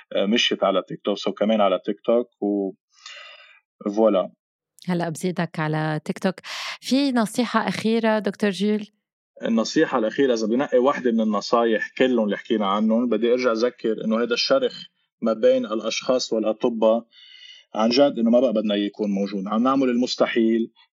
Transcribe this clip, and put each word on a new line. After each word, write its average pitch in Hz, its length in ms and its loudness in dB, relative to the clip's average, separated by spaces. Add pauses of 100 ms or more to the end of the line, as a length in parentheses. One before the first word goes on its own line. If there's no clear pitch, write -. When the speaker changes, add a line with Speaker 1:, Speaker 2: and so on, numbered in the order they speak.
(120)
Speaker 1:
آه، 98 140 0
مشيت 107 380 0
على 95 240 2
تيك 82 160 -10
توك، 104 120 0
سو 101 160 -4
كمان 107 280 2
على 95 240 4
تيك 104 200 -6
توك 117 380 0
و-، 101 300 -2 (1200)
فوالا. 107 360 2 (540)
Speaker 2:
هلأ 170 220 -2
بزيدك 170 520 -6
على 156 440 -2
تيك - 140 -8
توك. 190 160 -2 (460)
في 277 320 0
نصيحة 220 560 -2
أخيرة 220 500 0
دكتور 208 320 -2
جيل؟ 208 400 -2 (520)
Speaker 1:
النصيحة 117 560 0
الأخيرة، 120 360 2
إذا 110 120 -2
بنقي 123 320 2
واحدة 127 340 2
من 113 80 2
النصايح 110 760 0
كلهم 123 260 2
اللي 101 120 -2
حكينا 107 300 -2
عنهم، 110 420 0
بدي 117 240 0
أرجع 123 200 0
أذكر 113 520 -2
إنه 110 160 0
هيدا 117 140 -2
الشرخ - 500 0 (380)
ما 113 100 0
بين 123 340 2
الأشخاص 110 680 -2
والأطباء 110 720 0 (680)
عن 110 140 2
جد 131 300 4
إنه 113 120 2
ما 120 100 6
بقى 127 120 2
بدنا 107 220 0
يكون 101 360 -2
موجود. 98 360 -4
عم 110 160 0
نعمل 135 260 2
المستحيل 117 840 0 (200)